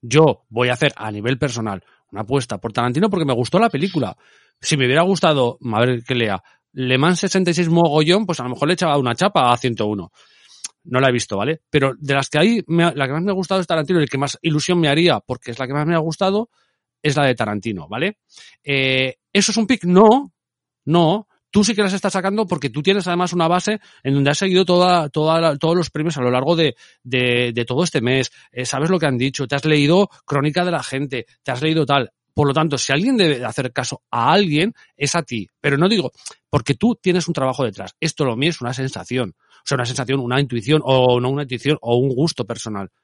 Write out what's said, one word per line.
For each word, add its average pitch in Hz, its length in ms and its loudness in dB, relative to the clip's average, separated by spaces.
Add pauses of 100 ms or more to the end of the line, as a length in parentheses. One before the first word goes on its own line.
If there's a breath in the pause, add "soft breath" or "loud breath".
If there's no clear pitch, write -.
Yo 131 480 2
voy 120 200 0
a 123 40 0
hacer 135 220 0
a 110 160 -10
nivel 107 260 -4
personal 113 460 -6 (280 soft breath)
una 101 100 -10
apuesta 117 380 -4
por 113 120 -6
Tarantino 123 380 0
porque 185 160 -2
me 139 80 0
gustó 120 260 0
la 226 100 4
película. 143 460 -4 (440 soft breath)
Si - 180 -2
me 131 80 2
hubiera 135 160 4
gustado, 156 560 2 (160)
a 107 60 0
ver 120 240 0
que 131 120 -4
lea, 107 260 -2 (320 soft breath)
Le 131 240 -2
Mans 170 220 2
sesenta 190 320 0
y - 20 0
seis 170 160 0
mogollón, 170 560 4
pues 175 140 -6
a 131 40 -6
lo 123 60 -6
mejor 127 180 -2
le 180 80 2
echaba 160 220 0
una 127 180 0
chapa 143 360 2
a 120 60 2
ciento 113 300 -2
uno. 101 240 -6 (720 loud breath)
No 127 160 -2
la 135 100 4
he - 20 0
visto, 113 260 -4
¿vale? 143 320 -4
Pero 135 300 0
de 139 140 -4
las 139 160 -2
que 151 100 0
hay, 214 280 2
me 170 180 2
ha, 170 100 0
la 139 120 -2
que 131 60 -4
más 160 100 -2
me 202 80 -2
ha 190 40 -2
gustado 190 240 -2
es 175 80 -4
Tarantino 165 320 0
y 151 40 4
el - 60 -2
que - 80 -6
más 139 240 -4
ilusión 165 380 0
me 160 80 2
haría, 147 320 2
porque - 320 -10
es 117 80 -12
la 131 80 -4
que 131 60 -8
más 147 120 -2
me 170 100 0
ha 165 40 2
gustado, 190 500 -2 (540)
es 143 140 0
la 147 80 2
de 127 100 2
Tarantino, 104 520 -6
¿vale? 143 320 -6 (440 loud breath)
Eh, 131 520 -2 (180)
¿eso 202 180 2
es 190 60 -2
un 220 100 0
pick? 247 160 0
No, 214 480 6 (540)
no. 170 420 2 (260)
Tú 208 120 4
sí 214 100 0
que 202 80 0
las 190 80 0
estás 190 220 -4
sacando 196 340 -2
porque 165 220 -4
tú 127 120 -8
tienes 185 260 0
además 175 260 -2
una 165 160 0
base 185 320 -2 (220 soft breath)
en 135 100 0
donde 139 160 2
has 147 80 0
seguido 190 260 2
toda, 175 460 2
toda 160 320 0
la, 156 160 0
todos 165 180 0
los 175 140 -2
premios 156 280 -4
a 131 40 -4
lo 123 100 0
largo 135 240 0
de, 156 200 0 (280 soft breath)
de, 123 500 0
de 117 120 -2
todo 131 180 -2
este 165 160 0
mes. 127 320 0 (220 soft breath)
Eh, 127 120 -8
sabes 143 240 -2
lo 185 80 2
que 160 80 -2
han 131 120 0
dicho, 131 300 -4
te 143 80 -4
has 139 100 -4
leído 156 440 4 (160 soft breath)
Crónica 143 380 -2
de 180 80 -2
la 156 100 -4
Gente, 131 440 -6 (180 soft breath)
te - 80 -6
has 123 100 -4
leído 160 240 0
tal. 135 280 0 (200)
Por 147 140 2
lo 135 60 2
tanto, 151 240 0
si - 160 -2
alguien 226 240 2
debe 151 260 2
hacer 123 300 -6
caso - 360 -6
a 120 220 2
alguien, 180 420 2 (220 soft breath)
es 143 200 -4
a 170 80 0
ti. 113 220 -6 (140)
Pero 143 180 0
no 175 120 2
digo, 202 240 -2 (360 loud breath)
porque 139 260 0
tú 233 200 0
tienes 180 320 -2
un 170 60 -2
trabajo 131 320 -2
detrás. 98 340 -8
Esto 160 240 -4
lo 120 140 -2
mío 147 140 0
es 156 100 -8
una 123 120 -6
sensación. 123 640 -6
O - 280 -20
sea, 143 100 -2
una 123 100 -2
sensación, 127 360 -4
una 123 180 0
intuición, 123 460 0
o 127 340 4
no 123 100 -2
una 139 120 -2
intuición, 135 400 -2
o 120 160 2
un 131 180 0
gusto 123 300 -2
personal. 107 440 -8 (140)